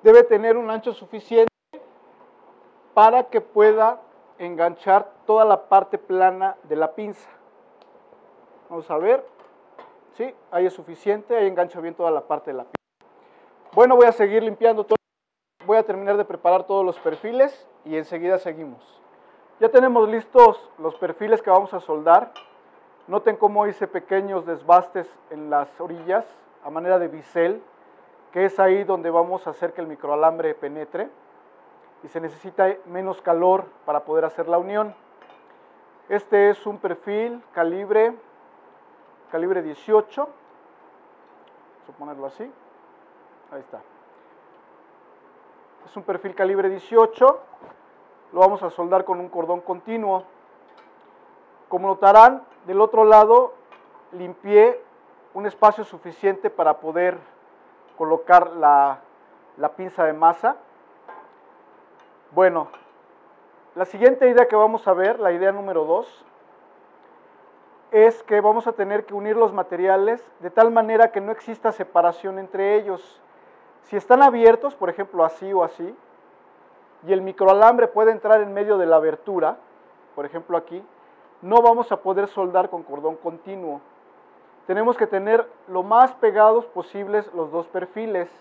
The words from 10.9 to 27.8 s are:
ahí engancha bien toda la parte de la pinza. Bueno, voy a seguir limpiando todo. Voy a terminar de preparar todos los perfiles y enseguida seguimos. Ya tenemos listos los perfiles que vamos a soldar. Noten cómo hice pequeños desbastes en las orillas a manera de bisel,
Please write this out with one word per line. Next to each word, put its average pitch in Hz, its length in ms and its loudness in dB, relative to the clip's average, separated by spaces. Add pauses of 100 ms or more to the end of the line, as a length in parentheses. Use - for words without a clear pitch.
ahí 208 100 0
engancha 180 340 -6
bien 165 140 -12
toda 165 160 -4
la 147 120 -4
parte 151 280 -10
de 131 60 -10
la 123 80 -12
pinza. - 420 -20 (680)
Bueno, 247 220 6
voy 240 100 8
a 226 60 4
seguir 220 300 0
limpiando 220 420 -2
todo. 220 120 -2 (680)
Voy 208 100 0
a 220 60 2
terminar 202 340 -6
de 208 80 -2
preparar 180 400 -2
todos 196 180 -2
los 180 160 -4
perfiles 233 680 -4 (160)
y 156 140 -8
enseguida 175 400 -4
seguimos. 156 640 -16 (580)
Ya 220 80 2
tenemos 240 400 4
listos 226 680 4
los 160 160 -10
perfiles 208 480 -4
que 202 80 -4
vamos 196 240 2
a 180 60 -8
soldar. 170 520 0 (760)
Noten 208 300 -4
cómo 208 300 0
hice 196 200 -8
pequeños 190 600 -6
desbastes 170 600 -2 (220)
en 151 220 -16
las 143 280 -6
orillas 175 480 -6 (380)
a 143 60 -14
manera 175 280 -2
de 170 100 -4
bisel, 170 540 -6 (680)